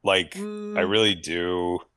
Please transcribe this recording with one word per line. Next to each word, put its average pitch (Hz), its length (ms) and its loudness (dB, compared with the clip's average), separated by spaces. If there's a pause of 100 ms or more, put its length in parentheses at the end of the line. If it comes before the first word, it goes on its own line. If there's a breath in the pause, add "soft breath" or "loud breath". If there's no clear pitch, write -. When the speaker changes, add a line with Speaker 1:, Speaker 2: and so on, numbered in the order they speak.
Speaker 1:
Like, 95 320 4
Speaker 2:
Mm. 208 420 -8
Speaker 1:
I 98 40 0
really 101 340 2
do. 87 640 -2 (180)